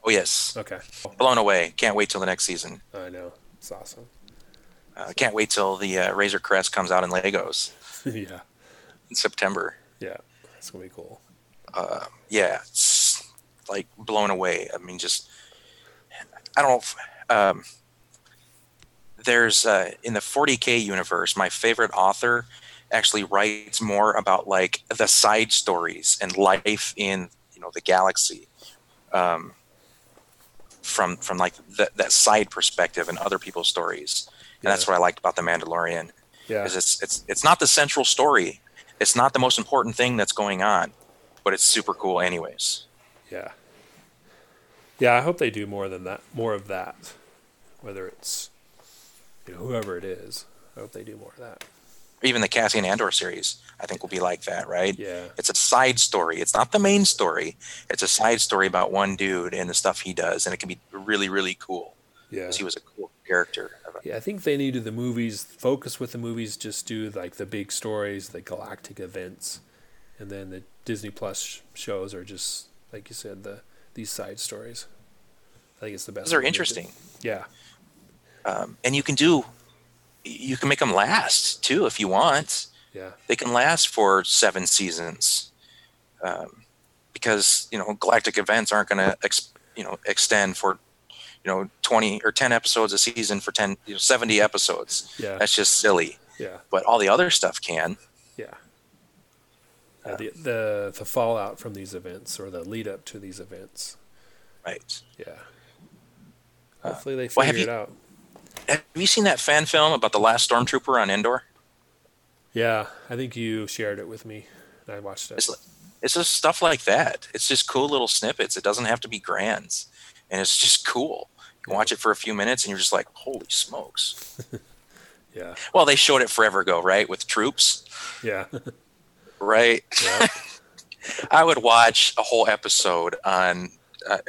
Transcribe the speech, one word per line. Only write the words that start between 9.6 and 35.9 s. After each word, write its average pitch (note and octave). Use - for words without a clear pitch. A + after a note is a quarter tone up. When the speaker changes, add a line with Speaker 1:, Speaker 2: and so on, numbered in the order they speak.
Speaker 2:
Yeah. F#2
That's -
gonna F#2
be F#2
cool. -
Speaker 1:
Uh, -
yeah, G2
it's, -
like, G2
blown G#2+
away. F#2
I F#2
mean, F2+
just, -
I -
don't C#3+
know B2
if, -
um, G2
there's, A#2
uh, F#2+
in A#2
the G#2
forty C#3
K A#2+
universe, F#2
my F#2+
favorite A2+
author A#2+
actually G#2+
writes G#2
more G#2
about, G2
like, F#2
the A2+
side A2
stories E2+
and F#2
life G2
in, G2
you -
know, E2+
the F2
galaxy, -
um, F2
from, F2+
from, -
like, F2+
that, -
that -
side G#2+
perspective F2
and F2
other F#2+
people's F2
stories. F2
And F#2+
that's F#2+
Speaker 2:
Yeah. G2
Speaker 1:
what F2+
I F2
liked F2+
about -
The F2
Mandalorian. E2+